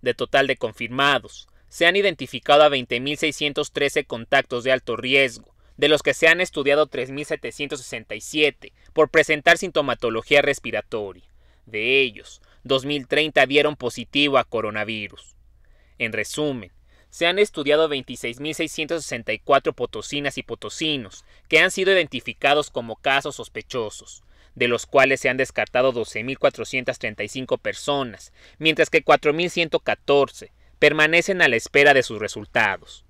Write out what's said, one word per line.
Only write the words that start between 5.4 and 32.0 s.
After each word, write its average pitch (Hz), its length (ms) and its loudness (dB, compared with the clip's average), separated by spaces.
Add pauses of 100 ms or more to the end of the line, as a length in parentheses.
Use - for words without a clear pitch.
de 143 140 2
los 151 140 2
que 143 100 0
se 160 160 4
han 165 100 4
estudiado 147 480 2
tres 127 220 -8
mil 143 160 -10
setecientos 147 560 -8
sesenta 113 340 -12
y 110 60 -12
siete - 500 -2 (220)
por 156 160 2
presentar 160 480 4
sintomatología 139 840 0
respiratoria. 107 840 -4 (420)
De 113 340 0
ellos, 117 420 -4 (220)
dos 131 220 -2
mil 143 220 -6
treinta 147 380 2
dieron 143 300 2
positivo 135 600 -2
a 123 80 2
coronavirus. 107 920 -6 (600)
En 113 160 -4
resumen, 117 580 -6 (380)
se - 160 -4
han 180 140 0
estudiado 156 500 2
veintiséis 127 500 -8
mil 147 160 -8
seiscientos 160 480 -6
sesenta 131 300 -8
y 107 60 -8
cuatro 143 340 0
potosinas 139 640 -8
y 131 60 -10
potosinos 117 840 -8 (240)
que 156 100 4
han 180 120 2
sido 190 200 0
identificados 143 800 0
como 117 260 -8
casos 139 400 -2
sospechosos, - 880 -10 (300)
de 123 160 0
los 117 160 -2
cuales 135 340 4
se - 80 -2
han 127 80 -2
descartado 127 560 -2
doce 113 320 -8
mil 131 160 -10
cuatrocientas 127 600 -4
treinta 107 260 -8
y - 20 -10
cinco 127 300 -6
personas, 123 720 -6 (280)
mientras 156 300 2
que 165 120 2
cuatro 151 320 4
mil 170 160 -2
ciento 165 320 -2
catorce - 720 0 (240)
permanecen 156 640 4
a 160 60 6
la 120 80 2
espera 143 380 4
de 131 100 6